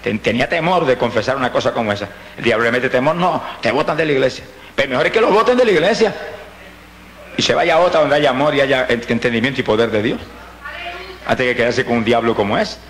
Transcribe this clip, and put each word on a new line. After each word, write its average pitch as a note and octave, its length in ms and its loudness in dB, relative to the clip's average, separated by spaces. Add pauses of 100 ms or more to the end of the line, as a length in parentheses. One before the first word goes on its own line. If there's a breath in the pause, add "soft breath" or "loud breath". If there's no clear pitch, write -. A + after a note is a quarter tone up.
Ten-, A2 160 -2
tenía C3 300 -2
temor E3+ 360 0
de B2 120 2
confesar A#2 380 -2
una B2 160 -2
cosa B2 220 -2
como A2+ 180 -2
esa. G2+ 160 -4 (300 loud breath)
El - 60 -10
diablo A2+ 220 2
le A#2 60 2
mete B2 180 0
temor, C3 260 2
no, F3 280 -2 (180 loud breath)
te A2+ 100 0
botan D3+ 260 0
de D#3+ 80 0
la D3+ 80 -2
iglesia. C3 300 0 (320 loud breath)
Pero C#3 140 -2
mejor C3 160 0
es - 60 0
que A3 100 2
lo B3 80 2
boten A3+ 280 4
de B3+ 80 4
la A3 60 2
iglesia F#3+ 440 2 (1200)
y B2 40 -2
se - 120 0
vaya D#3+ 220 2
a D#3+ 40 4
otra E3+ 200 4
donde C#3+ 160 2
haya D3 160 2
amor C#3 240 0
y C#3 60 2
haya C3 260 2
ent-, A#2+ 240 -2
entendimiento A#2+ 500 0
y - 20 -2
poder A2 280 2
de G#2+ 100 0
Dios, B2 180 -2 (1080)
antes A#2+ 180 0
que B2 100 0
quedarse B2 300 0
con A#2+ 120 0
un A2+ 60 0
diablo A#2 320 2
como G#2+ 220 0
ese. G#3 200 -4 (120)